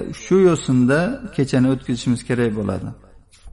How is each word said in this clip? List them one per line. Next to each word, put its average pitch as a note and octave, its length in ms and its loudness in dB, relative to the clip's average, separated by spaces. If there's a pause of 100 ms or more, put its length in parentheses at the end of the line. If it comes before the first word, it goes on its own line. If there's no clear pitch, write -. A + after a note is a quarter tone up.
(120)
shu - 280 -2
yo'sinda C#3+ 600 4 (320)
kechani C3 380 2
o'tkazishimiz B2+ 540 -2
kerak A#2+ 320 0
bo'ladi. G2+ 340 -4 (640)